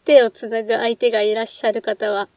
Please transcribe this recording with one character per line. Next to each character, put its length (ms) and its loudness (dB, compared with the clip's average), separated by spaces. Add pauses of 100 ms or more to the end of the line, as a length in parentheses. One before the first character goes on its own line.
手 200 6
を 60 0
つ 180 -12
な 140 -4
ぐ 120 -2
相 240 -2
手 120 0
が 120 0
い 120 0
ら 100 -4
っ 20 -6
し 180 -8
ゃ 80 0
る 100 -4
方 300 -4
は、 260 -4